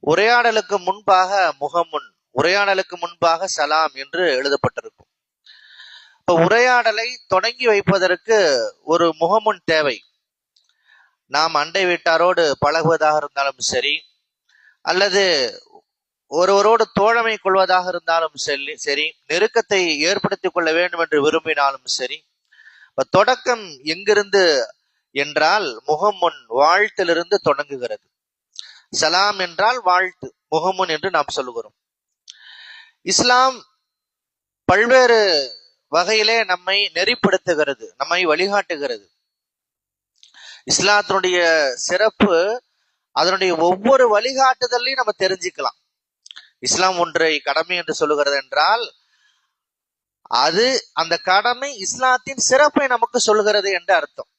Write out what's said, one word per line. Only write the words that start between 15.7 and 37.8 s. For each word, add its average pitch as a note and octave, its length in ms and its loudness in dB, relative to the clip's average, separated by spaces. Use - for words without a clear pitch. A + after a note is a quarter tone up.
ஒருவரோடு G3+ 640 4
தோழமை A3+ 440 2
கொள்வதாக F#3 520 2
இருந்தாலும் E3 560 -2
சரி, C#3+ 320 -6
சரி, D3 280 -4
நெருக்கத்தை G3+ 500 -2
ஏற்படுத்திக் F#3+ 560 -2
கொள்ள E3+ 180 -2
வேண்டும் E3+ 320 -2
என்று D#3 180 0
விரும்பினாலும் D3 720 -2
சரி, C3+ 220 -8
இப்ப C3+ 220 -4
தொடக்கம் A3+ 520 2
எங்கிருந்து G3 600 0
என்றால் D3+ 540 0
முகமுன் F3+ 540 -2
வாழ்த்திலிருந்து F3 800 0
தொடங்குகிறது. C3+ 680 -4
சலாம் F#3+ 480 0
என்றால் F#3+ 420 -2
வாழ்த்து, F3+ 480 -2
முகமுன் F3 480 -2
என்று E3 140 -6
நாம் D#3 260 -2
சொல்லுகிறோம். A#2 400 -10
இஸ்லாம் B3 560 0
பல்வேறு A#3 520 6
வகையிலே G#3+ 520 2
நம்மை F3+ 340 -2
நெறிப்படுத்துகிறது, E3+ 1040 -2